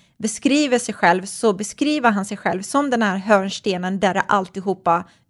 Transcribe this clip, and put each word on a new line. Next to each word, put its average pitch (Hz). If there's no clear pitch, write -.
beskriver 262
sig 220
själv, 185
så -
beskriver 240
han 202
sig 202
själv 185
som 285
den 233
här 190
hörnstenen 190
där 190
alltihopa 185